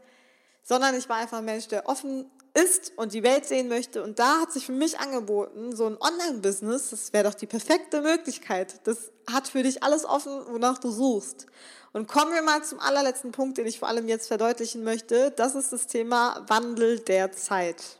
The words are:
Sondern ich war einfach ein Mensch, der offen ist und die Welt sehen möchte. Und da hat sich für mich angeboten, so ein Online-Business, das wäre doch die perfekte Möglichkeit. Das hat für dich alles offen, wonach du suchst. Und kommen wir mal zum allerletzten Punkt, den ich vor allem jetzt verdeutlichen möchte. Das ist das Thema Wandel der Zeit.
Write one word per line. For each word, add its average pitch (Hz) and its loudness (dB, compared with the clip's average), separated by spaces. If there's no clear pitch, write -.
Sondern 254 2
ich 254 -4
war 233 0
einfach 226 -4
ein 220 -8
Mensch, 220 -4
der 208 -2
offen 269 -4
ist 359 4
und 220 -4
die 214 -4
Welt 269 4
sehen 262 0
möchte. 233 -2
Und 214 -4
da 285 6
hat 330 -2
sich 262 -6
für 254 -6
mich 302 0
angeboten, 226 -4
so 226 0
ein 214 -4
Online-Business, 254 -2
das - -8
wäre 208 6
doch 208 2
die 208 -10
perfekte 302 0
Möglichkeit. 294 -2
Das - -4
hat 269 0
für 262 -2
dich 262 0
alles 302 2
offen, 277 -2
wonach 240 2
du 247 -4
suchst. 220 0
Und 214 -4
kommen 320 2
wir 330 2
mal 311 2
zum 302 -10
allerletzten 269 0
Punkt, 262 -2
den 233 -2
ich 226 -6
vor - -4
allem 226 -2
jetzt 226 -2
verdeutlichen 226 -2
möchte. 233 2
Das 254 0
ist 269 -4
das 240 -6
Thema 240 0
Wandel 226 2
der 190 2
Zeit. 180 -2